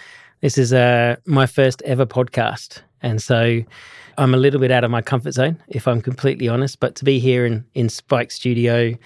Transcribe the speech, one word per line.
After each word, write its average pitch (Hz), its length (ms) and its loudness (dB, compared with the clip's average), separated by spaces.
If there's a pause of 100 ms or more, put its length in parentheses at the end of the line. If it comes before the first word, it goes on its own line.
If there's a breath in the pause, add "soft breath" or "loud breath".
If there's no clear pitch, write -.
(400 loud breath)
this 143 180 -2
is, 123 140 2
uh, 123 540 4
my 135 220 4
first 131 340 0
ever 131 240 -2
podcast. 120 720 -4 (220)
And 113 200 -4
so 117 400 0 (560 loud breath)
I'm 131 180 2
a - 20 2
little 135 220 2
bit 127 100 2
out 123 140 2
of 117 80 0
my 117 100 0
comfort 127 300 -4
zone, 160 260 -2 (120)
if - 180 -8
I'm 117 140 0
completely 127 460 -2
honest, 127 320 -2
but 127 160 -2
to 135 100 -12
be 135 120 4
here 123 280 2
in, 113 280 -4
in 120 160 -2
Spike - 400 -4
Studio, 117 680 -2 (100)